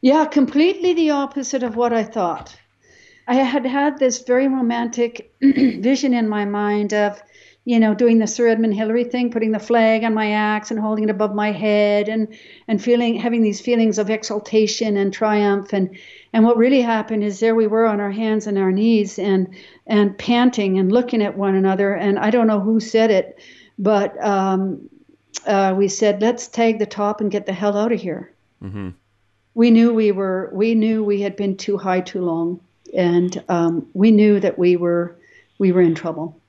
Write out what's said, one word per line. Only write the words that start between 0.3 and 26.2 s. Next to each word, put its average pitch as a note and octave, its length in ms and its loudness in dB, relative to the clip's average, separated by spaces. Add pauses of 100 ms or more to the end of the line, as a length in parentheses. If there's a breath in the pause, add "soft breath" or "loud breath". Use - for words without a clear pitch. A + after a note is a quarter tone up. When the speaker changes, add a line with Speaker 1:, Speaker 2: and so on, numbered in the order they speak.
Speaker 1:
the D#4+ 180 0
opposite C4+ 500 -4
of A#3 140 -6
what A#3 180 0
I A3+ 100 0
thought. F#3+ 540 -6 (720 soft breath)
I B3 60 2
had C4 300 0
had C#4 340 -2
this B3+ 240 0
very B3+ 240 2
romantic A#3 920 -4
<clears throat> - 40 -8
vision C4 720 2
in A3+ 160 0
my G#3 160 -2
mind G#3 480 -2
of, G#3 280 -2 (440 soft breath)
you A#3+ 120 0
know, A3 160 4
doing A3+ 260 2
the G#3+ 80 0
Sir A#3+ 200 0
Edmund A3+ 260 0
Hillary A3 300 -2
thing, A#3+ 280 -4
putting A3+ 200 -2
the G#3+ 80 -2
flag A3+ 460 2
on A3 80 0
my G#3+ 180 -2
axe G#3+ 400 -2
and A3+ 80 -4
holding G#3+ 240 -2
it G#3+ 60 0
above G3+ 260 -2
my G#3 160 -2
head G#3 560 0
and, A3 260 -4 (360 loud breath)
and G#3 120 -2
feeling, A#3+ 340 0
having A#3 260 -2
these G#3 180 0
feelings A3+ 380 2
of G#3 120 -2
exultation A3 840 -2
and G3 160 0
triumph. G3+ 600 0
And, F#3+ 240 -2 (340 loud breath)
and A3+ 140 4
what A#3 100 4
really B3+ 240 4
happened A3 420 -2
is G3+ 200 -4
there A3+ 120 2
we A3+ 140 2
were A3 180 2
on G#3 140 0
our G3+ 120 -4
hands G#3+ 360 -2
and G3+ 100 -2
our F#3+ 140 2
knees G#3 480 0
and, F#3+ 340 0 (320 loud breath)
and G#3 320 2
panting A#3 600 0
and F#3 100 2
looking A#3+ 320 0
at G3+ 160 -4
one G3 180 0
another. F#3+ 380 2
And G3 240 -2
I G#3 120 0
don't A#3 180 2
know G#3+ 140 0
who A3 180 0
said A3 320 2
it, - 280 0 (380 loud breath)
but, G3+ 460 0
um, F#3+ 680 -2 (560)
uh, G3 320 2
we G3 120 2
said, G3+ 320 0